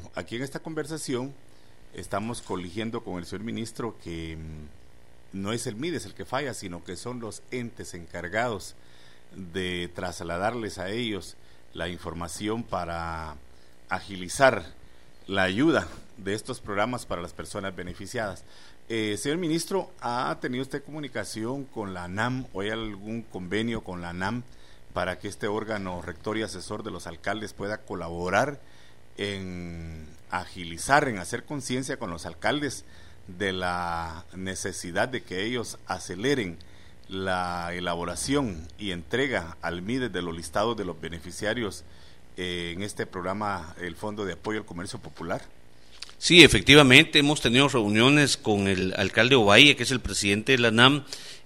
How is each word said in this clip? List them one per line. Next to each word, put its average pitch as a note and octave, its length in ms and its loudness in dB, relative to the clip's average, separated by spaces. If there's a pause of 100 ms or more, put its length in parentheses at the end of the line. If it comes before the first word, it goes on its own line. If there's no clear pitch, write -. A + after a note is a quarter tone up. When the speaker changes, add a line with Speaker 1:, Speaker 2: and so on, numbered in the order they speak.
(140)
Speaker 1:
aquí F2+ 220 -6
en B2 80 -4
esta C#3 160 -6
conversación D3 760 -4 (640)
estamos G#2 460 -4
coligiendo G#2+ 600 -4
con F2+ 160 -6
el F2 80 -6
señor G2 200 -8
ministro A2+ 580 -6
que, E2 320 -6
mm, - 1040 -12
no G2+ 120 -2
es A#2 140 -4
el G#2+ 100 -4
mides C3+ 280 -4
el F#2 80 -12
que F#2+ 120 -8
falla, C3 280 -2
sino F2 300 -8
que F2+ 140 -8
son B2 240 -8
los A2 280 -8
entes A#2 440 -8
encargados F#2 840 -4 (580)
de F2+ 600 -4
trasladarles F#2 840 -2
a F#2 140 -4
ellos G#2+ 460 -4 (360)
la E2+ 140 -4
información F2 720 -4
para E2 760 -4 (560)
agilizar F#2+ 800 4 (540)
la G2 160 2
ayuda G2+ 460 4 (300)
de G2 180 -2
estos A#2+ 240 -6
programas G#2+ 480 0
para F2 160 -4
las F2 100 -8
personas F#2+ 420 -6
beneficiadas. F#2+ 680 -6 (440)
Eh, G#2+ 300 0
señor C#3+ 220 -2
ministro, E3+ 600 0
¿ha C3 400 0
tenido C3 220 -2
usted C3+ 220 -6
comunicación C3 840 -6
con G2+ 300 -6
la F2 80 -6
anam A#2 500 -2
o F#2+ 80 -4
hay G#2 80 -2
algún A2 540 -6
convenio G#2+ 580 -2
con F2+ 200 -8
la F2 80 -6
anam G2 340 -2 (500)
para F2+ 240 0
que G#2+ 100 -8
este G2+ 200 -4
órgano G2+ 560 -2
rector F2+ 340 -4
y A2 60 0
asesor G2+ 400 -6
de G#2 80 -8
los F2 160 -8
alcaldes G2 460 -4
pueda G#2 260 -4
colaborar F2+ 840 0 (560)
en F2 880 -6 (240)
agilizar, F#2 800 2
en A2 100 -2
hacer A#2 260 -4
conciencia C3+ 540 -4
con G#2 140 -6
los E2 160 -8
alcaldes B2 580 -2 (420)
de F#2+ 260 -2
la F2 720 -2 (120)
necesidad F#2 720 -2
de A#2+ 160 -6
que F#2 220 -4
ellos A#2+ 420 -4
aceleren F#2+ 720 -2 (480)
la F2+ 680 -2
elaboración F2 920 -2 (100)
y G2+ 140 -4
entrega F2+ 720 -2
al E2+ 180 -4
mides A#2 320 -4
de F2+ 80 -2
los E2+ 140 -4
listados G#2+ 420 0
de G2+ 80 -4
los E2 160 -8
beneficiarios, F#2 840 -4 (520)
eh, F2 360 -4
en F#2 100 -6
este G#2 220 -6
programa, F#2+ 760 -4
el E2+ 160 -6
Fondo G#2+ 260 -6
de F#2 80 -2
Apoyo G#2+ 280 -4
al G#2 60 -8
Comercio F2 320 -8
Popular? F2 440 -6 (760)
Speaker 2:
Sí, - 240 12
efectivamente, C#3 760 12
hemos D3 220 6
tenido C3 260 6
reuniones B2 680 6
con G2+ 320 4
el F#2 260 2
alcalde A2+ 400 6
Ovalle, A#2+ 400 12
que B2 80 -4
es A2+ 80 0
el B2+ 80 2
presidente G#2 540 2
de B2+ 60 6
la A#2 100 6
anam, C3 340 8 (420)